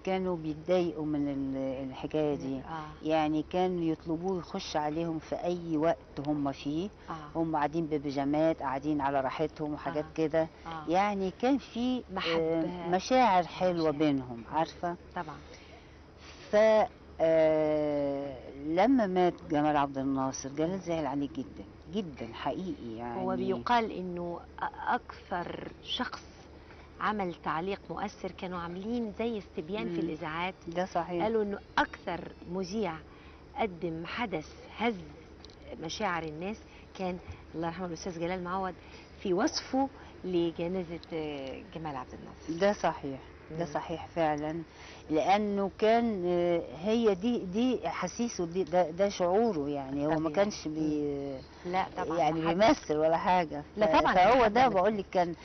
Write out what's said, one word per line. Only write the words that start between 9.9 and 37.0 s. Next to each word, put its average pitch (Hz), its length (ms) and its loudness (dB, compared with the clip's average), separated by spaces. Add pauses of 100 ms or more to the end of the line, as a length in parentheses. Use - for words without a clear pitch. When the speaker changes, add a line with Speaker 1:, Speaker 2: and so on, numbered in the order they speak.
Speaker 2:
آه. 156 100 -14
Speaker 1:
كده. 160 260 2
Speaker 2:
آه. 160 480 -6
Speaker 1:
يعني 190 420 2 (100)
كان 262 160 4
في، 247 460 -4 (100)
Speaker 2:
محبة. 165 240 -2
Speaker 1:
آه، 165 520 0
مشاعر 190 540 6
حلوة 180 300 0
Speaker 2:
مشاعر. 160 180 4
Speaker 1:
بينهم، 135 600 0
عارفة؟ 165 440 -2 (200)
Speaker 2:
طبعًا. 156 220 -8 (1120)
Speaker 1:
ف، - 40 4 (680)
آه، 151 1160 4 (300)
لما 208 400 6
مات 180 260 4 (160)
جمال 151 280 4
عبد 143 200 2
الناصر، 135 520 -2
جلال 156 300 -2
زعل 165 260 -2
عليه 139 320 -2
جدًا، 117 280 -10 (280)
جدًا 135 400 -6
حقيقي 143 640 -6
يعني. 120 240 -6
Speaker 2:
هو 185 140 0
بيقال 226 560 2
إنه 175 480 -6 (200)
أ-، - 360 -2
أكثر - 760 -8 (120)
شخص - 380 -4 (800)
عمل 185 420 -2
تعليق 180 360 -2 (100)
مؤثر، 185 420 -8
كانوا 180 280 -8
عاملين 196 600 -4
زي 226 180 -2
استبيان 196 460 -6
في 175 100 -4
Speaker 1:
مم. 170 60 -2
Speaker 2:
الإذاعات. 165 540 -4 (140)
Speaker 1:
ده 175 180 -2
صحيح. 175 380 -2
Speaker 2:
قالوا 220 200 2
إنه 202 160 -4 (180)
أكثر 196 420 -2 (320)
مذيع 190 420 -2 (680)
قدم 170 460 -4
حدث 175 420 -4 (300)
هز 233 180 0 (880)
مشاعر 170 400 -2
الناس 160 340 -6 (420)
كان 185 180 -2 (380)